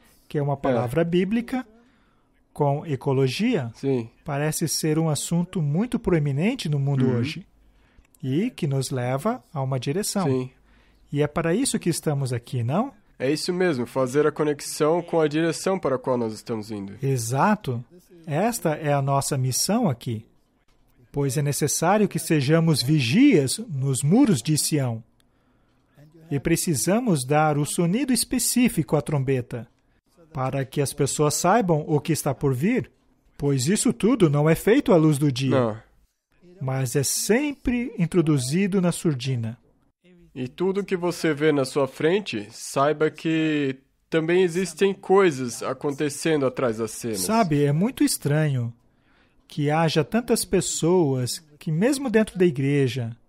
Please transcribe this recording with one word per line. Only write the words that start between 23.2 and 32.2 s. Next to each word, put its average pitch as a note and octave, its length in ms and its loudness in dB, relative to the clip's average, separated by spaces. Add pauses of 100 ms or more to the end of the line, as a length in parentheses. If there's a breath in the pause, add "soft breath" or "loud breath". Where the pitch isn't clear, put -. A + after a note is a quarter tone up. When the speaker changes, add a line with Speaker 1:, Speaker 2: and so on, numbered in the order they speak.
Speaker 1:
nos C#3 440 -4
muros G3 400 4
de D#3 160 0
Sião. B2+ 440 -2 (1300)
E C#3+ 100 -2
precisamos E3+ 840 0
dar D3+ 320 2
o D3 80 0
sonido G#3 480 0
específico A#3 840 0
à C#3+ 40 2
trombeta, C3 680 -2 (640)
para C3+ 320 -4
que - 160 -6
as C3+ 120 -2
pessoas D3 420 0
saibam F3+ 520 2
o D3+ 140 2
que - 120 -2
está C#3 220 -2